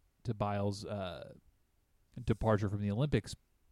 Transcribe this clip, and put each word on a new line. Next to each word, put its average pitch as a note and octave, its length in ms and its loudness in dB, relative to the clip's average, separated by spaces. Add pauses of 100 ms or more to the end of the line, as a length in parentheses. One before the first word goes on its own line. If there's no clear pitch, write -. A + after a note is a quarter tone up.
(240)
to A#2+ 100 -2
Biles', G2+ 520 -2
uh, F#2 440 -6 (960)
departure A2 420 4
from G2+ 140 -2
the G2+ 80 2
Olympics. B2 460 2 (360)